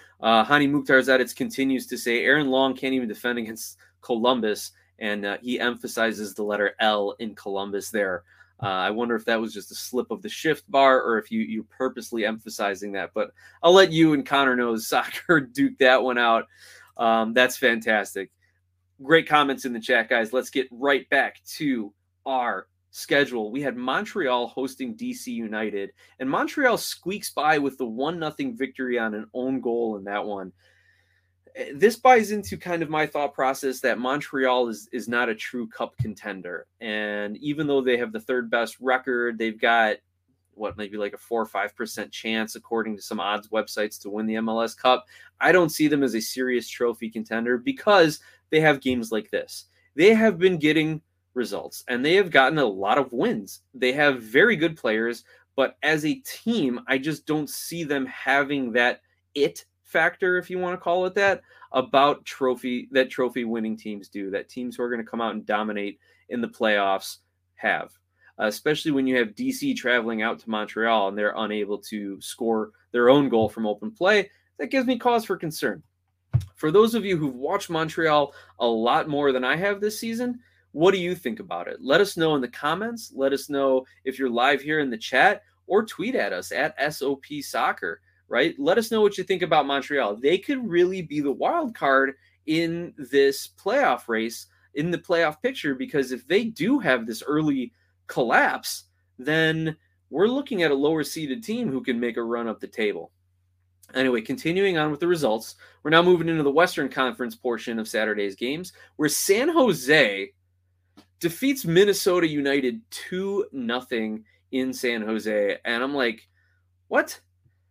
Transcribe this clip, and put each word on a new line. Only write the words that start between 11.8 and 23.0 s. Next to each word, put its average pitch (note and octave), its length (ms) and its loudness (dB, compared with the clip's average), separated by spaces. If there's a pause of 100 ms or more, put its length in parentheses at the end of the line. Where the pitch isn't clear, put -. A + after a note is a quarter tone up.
emphasizing G#2 680 -6
that, F#2 200 -6
but - 180 -4 (300)
I'll E3+ 120 8
let F#3+ 180 10
you D#3+ 220 6
and C3+ 120 0
Connor C#3 300 2
Knows A#2 320 0
Soccer - 520 0
<laughs> B2 140 -4
duke C#3 260 0
that B2+ 240 6
one B2 140 0
out. A#2 300 2 (500)
Um, A2+ 360 2
that's B2+ 240 4
fantastic. A2 720 0 (720)
Great D#3 260 4
comments C#3+ 380 2
in B2 80 -4
the A#2 60 -6
chat, A2+ 300 2
guys. A2+ 220 0
Let's B2+ 180 -2
get - 200 -4
right C3 400 0
back C3 320 0 (140)
to B2 380 -4 (320)
our A#2+ 420 -4 (280)
schedule. B2 560 0